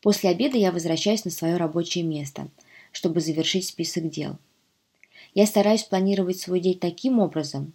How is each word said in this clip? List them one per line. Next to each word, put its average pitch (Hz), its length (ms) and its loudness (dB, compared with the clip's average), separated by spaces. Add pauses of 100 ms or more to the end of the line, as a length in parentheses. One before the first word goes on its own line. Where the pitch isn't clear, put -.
После 202 240 4
обеда 247 260 0
я 196 160 4
возвращаюсь 175 540 0
на 175 60 -4
своё 165 260 -2
рабочее 170 460 -2
место, 147 440 -6 (440)
чтобы 165 300 0
завершить 160 440 0
список 165 460 -6
дел. 147 260 -8 (960)
Я 208 140 6
стараюсь 208 340 4
планировать 190 580 0
свой 180 200 -2
день 180 180 0
таким 208 400 -2
образом 156 580 -2